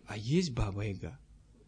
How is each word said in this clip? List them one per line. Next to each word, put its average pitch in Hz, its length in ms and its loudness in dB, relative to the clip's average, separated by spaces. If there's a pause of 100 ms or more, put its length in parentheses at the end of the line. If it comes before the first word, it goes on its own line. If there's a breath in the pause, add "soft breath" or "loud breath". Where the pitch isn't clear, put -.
а 107 120 -6
есть 147 340 2
«Баба 104 320 0
Яга»? 98 340 -6 (500 soft breath)